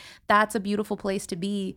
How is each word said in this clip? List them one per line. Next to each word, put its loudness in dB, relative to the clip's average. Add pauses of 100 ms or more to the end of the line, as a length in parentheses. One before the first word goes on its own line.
(260)
that's 4
a 0
beautiful -2
place -4
to -6
be. -4